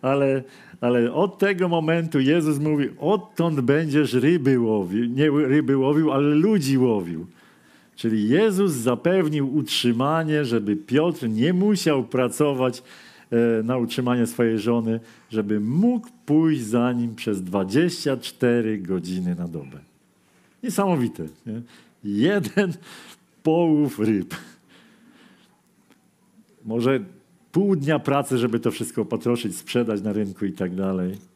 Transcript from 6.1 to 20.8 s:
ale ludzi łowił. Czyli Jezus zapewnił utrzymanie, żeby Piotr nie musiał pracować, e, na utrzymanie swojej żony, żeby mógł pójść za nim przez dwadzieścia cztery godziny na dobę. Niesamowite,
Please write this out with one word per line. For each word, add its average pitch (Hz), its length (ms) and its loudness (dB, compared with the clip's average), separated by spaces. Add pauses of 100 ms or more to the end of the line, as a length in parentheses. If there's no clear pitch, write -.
ale 147 240 2
ludzi 156 420 2
łowił. 92 480 0 (720)
Czyli 110 340 -2
Jezus 190 420 2
zapewnił 143 840 0
utrzymanie, 147 920 0
żeby 104 300 0
Piotr 135 540 0
nie 117 240 0
musiał 180 500 2
pracować, 127 800 -2 (480)
e, 117 320 2
na 127 140 -2
utrzymanie 123 500 0
swojej 117 320 0
żony, 113 400 0 (320)
żeby 107 280 -2
mógł 185 500 0 (160)
pójść 156 360 2
za 120 320 0
nim 120 220 -2
przez 101 280 -4
dwadzieścia 123 720 0
cztery 117 600 0
godziny 90 580 -4
na 87 120 -8
dobę. 71 320 -12 (840)
Niesamowite, 175 600 -2 (220)